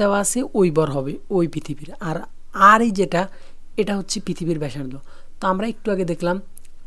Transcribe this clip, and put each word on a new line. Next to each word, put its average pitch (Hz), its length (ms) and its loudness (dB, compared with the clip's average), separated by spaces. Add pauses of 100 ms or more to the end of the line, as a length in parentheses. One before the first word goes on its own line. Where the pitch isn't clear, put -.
দেওয়া 202 240 4
আছে - 140 0 (200)
ওই 180 180 6
ভর 156 180 4
হবে 139 180 -2 (240)
ওই 170 160 4
পৃথিবীর। 147 360 -6 (200)
আর, 160 80 -2 (540)
আর 220 140 8
এই 233 140 2
যেটা, 180 220 2 (600)
এটা 202 180 0
হচ্ছে - 260 -6
পৃথিবীর 165 380 -2
ব্যাসার্ধ। 131 300 -6 (460)
তো - 120 -4
আমরা 190 220 0
একটু - 200 -6
আগে 185 180 0
দেখলাম 170 260 0 (500)